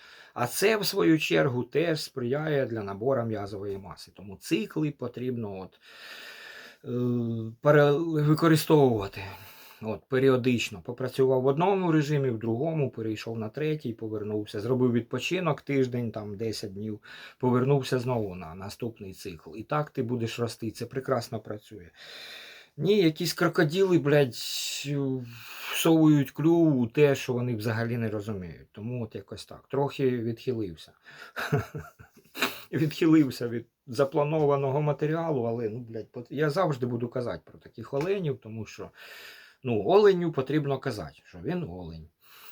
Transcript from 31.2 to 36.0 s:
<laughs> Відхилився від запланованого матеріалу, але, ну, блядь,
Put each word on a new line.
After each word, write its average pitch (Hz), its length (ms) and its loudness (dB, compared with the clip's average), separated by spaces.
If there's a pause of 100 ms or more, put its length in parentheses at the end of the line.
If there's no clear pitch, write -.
<laughs> - 1200 -8
Відхилився 151 760 2
від 117 180 -8 (220)
запланованого 143 960 0
матеріалу, 151 600 -2
але, 117 260 -2
ну, 117 100 -8
блядь, 113 340 -12